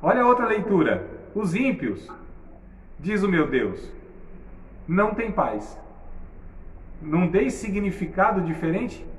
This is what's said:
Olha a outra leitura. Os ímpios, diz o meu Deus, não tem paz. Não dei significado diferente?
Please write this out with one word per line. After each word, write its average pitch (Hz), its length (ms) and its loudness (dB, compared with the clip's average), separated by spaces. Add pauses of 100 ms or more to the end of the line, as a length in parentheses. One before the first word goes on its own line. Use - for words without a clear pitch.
Olha 220 200 4
a 240 60 6
outra 247 200 6
leitura. 196 580 2 (300)
Os 196 200 0
ímpios, 196 540 0 (880)
diz 190 220 0
o 196 80 4
meu 160 180 6
Deus, 117 440 0 (960)
não 202 260 4
tem 220 180 -4
paz. 120 480 -2 (1200)
Não 160 260 2
dei 202 220 4
significado 185 920 0
diferente? 165 640 -2 (140)